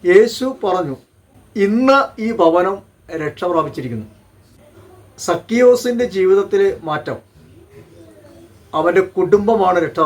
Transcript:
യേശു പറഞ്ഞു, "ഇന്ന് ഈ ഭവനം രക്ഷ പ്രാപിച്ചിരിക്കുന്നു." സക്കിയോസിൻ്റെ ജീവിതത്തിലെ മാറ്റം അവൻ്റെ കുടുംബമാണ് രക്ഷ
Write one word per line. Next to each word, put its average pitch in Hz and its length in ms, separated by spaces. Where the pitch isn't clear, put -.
യേശു 233 340
പറഞ്ഞു, 175 320
"ഇന്ന് 240 440
ഈ 226 40
ഭവനം 180 340
രക്ഷ 147 180
പ്രാപിച്ചിരിക്കുന്നു." 131 560
സക്കിയോസിൻ്റെ 233 880
ജീവിതത്തിലെ 196 560
മാറ്റം 143 300
അവൻ്റെ 175 220
കുടുംബമാണ് 196 680
രക്ഷ 151 200